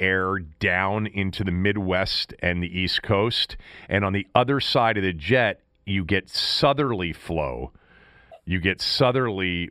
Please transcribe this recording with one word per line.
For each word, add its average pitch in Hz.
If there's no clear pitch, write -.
air 95
down 95
into 98
the 95
Midwest 95
and 87
the 87
East 92
Coast. 110
And 101
on 98
the 101
other 127
side 113
of 98
the 95
jet, 98
you 95
get 92
southerly 127
flow. 67
You 90
get 90
southerly, 98